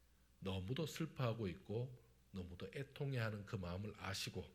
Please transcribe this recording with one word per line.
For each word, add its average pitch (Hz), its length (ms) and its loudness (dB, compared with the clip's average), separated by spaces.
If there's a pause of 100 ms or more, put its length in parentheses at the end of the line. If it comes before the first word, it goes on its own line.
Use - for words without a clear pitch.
(400)
너무도 95 460 2
슬퍼하고 120 640 2
있고 110 520 -2 (300)
너무도 90 440 -4
애통해하는 123 720 0
그 - 100 -2
마음을 95 420 0
아시고 - 460 -2 (100)